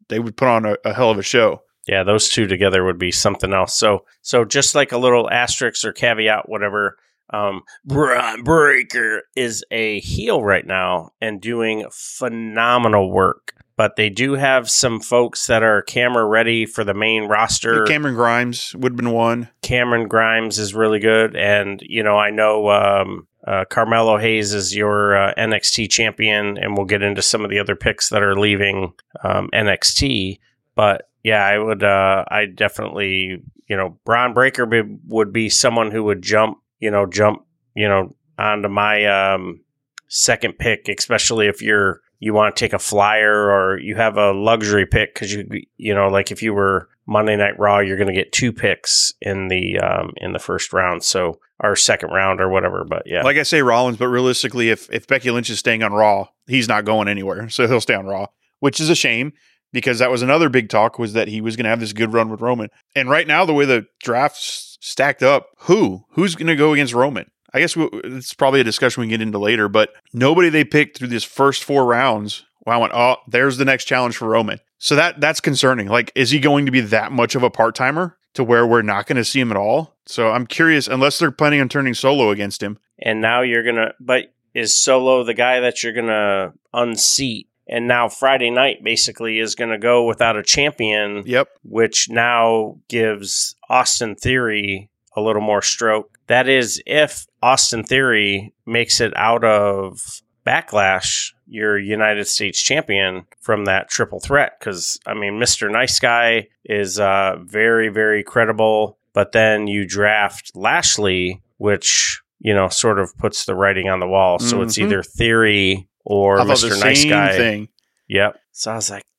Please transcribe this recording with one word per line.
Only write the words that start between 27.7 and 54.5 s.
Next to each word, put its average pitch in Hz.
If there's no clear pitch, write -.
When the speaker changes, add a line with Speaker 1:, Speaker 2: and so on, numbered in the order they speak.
Speaker 2:
picks -
that 107
are 98
leaving, 98
um, 98
N 107
X -
T. 104
But, 104
yeah, 107
I 101
would, 107
uh, 98
I 104
definitely, 95
you 104
know, 92
Braun 120
Breaker 127
be, 113
would 110
be 110
someone 117
who 110
would 101
jump, 107
you 107
know, 101
jump, 104
you 104
know, 98
onto 104
my, 104
um, 98
second -
pick, 110
especially 107
if 101
you're, 104
you 107
wanna 107
take 113
a 98
flyer 104
or 95
you 98
have 110
a 104
luxury 104
pick, -
'cause 101
you, 101
you 107
know, 98
like, 98
if 98
you 110
were 98
Monday 107
Night 101
Raw, 101
you're 98
gonna 98
get 95
two 120
picks -
in 95
the, 92
um, 92
in 92
the 92
first -
round. 90
So 90
our 104
second -
round 95
or 95
whatever, 92
but 82
yeah. 85
Speaker 1:
Like 139
I 151
say, 151
Rollins, 123
but 120
realistically, 123